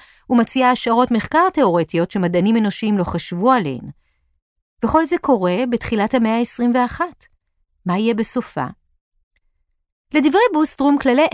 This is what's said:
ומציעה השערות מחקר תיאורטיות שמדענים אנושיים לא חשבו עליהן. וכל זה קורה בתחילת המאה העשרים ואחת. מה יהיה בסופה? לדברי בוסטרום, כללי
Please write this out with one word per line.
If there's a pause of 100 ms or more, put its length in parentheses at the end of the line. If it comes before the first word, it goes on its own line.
(300)
ומציעה
השערות
מחקר
תיאורטיות
שמדענים
אנושיים
לא
חשבו
עליהן. (960)
וכל
זה
קורה (120)
בתחילת
המאה
העשרים
ואחת. (600)
מה
יהיה
בסופה? (1500)
לדברי (120)
בוסטרום,
כללי